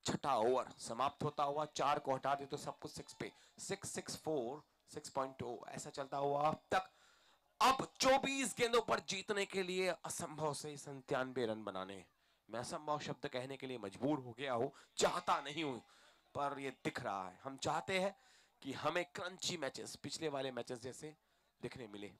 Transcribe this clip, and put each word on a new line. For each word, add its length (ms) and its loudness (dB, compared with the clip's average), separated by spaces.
छठा 320 2
ओवर 320 6
समाप्त 440 0
होता 200 0
हुआ, 240 2
चार 320 2
को 160 2
हटा 200 2
दे 100 -6
तो 120 -6
सब 220 -6
कुछ 120 -10
six 220 -12
पे, 180 -6
सिक्स 300 -6
सिक्स 260 -6
फ़ोर, 480 -2
सिक्स 180 -10
पॉइंट 280 -2
टू, 300 -6
ऐसा 220 -10
चलता 280 -6
हुआ 300 2
अब 240 0
तक। 180 2
अब 240 8
चौबीस 580 6
गेंदों 240 6
पर 180 2
जीतने 360 0
के 180 0
लिए 260 2
असंभव 640 -2
से 240 -6
सत्तानवे 680 0
रन 180 -2
बनाने। 400 -6
मैं 100 -4
असंभव 400 -2
शब्द 280 -6
कहने 300 -6
के 100 -10
लिए 100 -6
मजबूर 420 -2
हो 120 -10
गया 220 -4
हूँ, 180 0
चाहता 440 2
नहीं 220 -4
हूँ, 160 -2
पर 240 -2
ये 120 -4
दिख 180 -2
रहा 280 -4
है। 140 -16
हम 160 -8
चाहते 400 0
हैं 160 0
कि 120 -8
हमें 300 0
crunchy 440 -2
matches, 380 -4
पिछले 340 -2
वाले 220 0
matches 300 -4
जैसे 340 -10
दिखने 260 -8
मिले। 320 -10